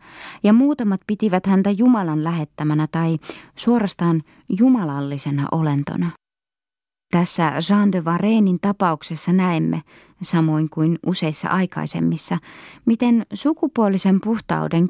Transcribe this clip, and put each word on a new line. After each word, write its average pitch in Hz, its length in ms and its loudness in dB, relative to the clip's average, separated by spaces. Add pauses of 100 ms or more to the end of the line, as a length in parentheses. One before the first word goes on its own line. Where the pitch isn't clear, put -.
(440)
ja 208 100 6
muutamat 240 540 2
pitivät 196 400 0
häntä 196 240 2
Jumalan 190 520 2
lähettämänä 156 680 -2
tai 165 280 0 (360)
suorastaan 180 680 0 (360)
jumalallisena 143 920 0
olentona. 160 600 -2 (1000)
Tässä 170 420 0 (160)
Jean 202 220 4
de 180 140 -2
Varennein 185 560 2
tapauksessa 170 720 -2
näemme, 170 480 0 (400)
samoin 160 480 0
kuin 160 360 0
useissa 165 420 -2
aikaisemmissa, 170 920 -2 (480)
miten 233 480 2
sukupuolisen 202 880 0
puhtauden 170 680 0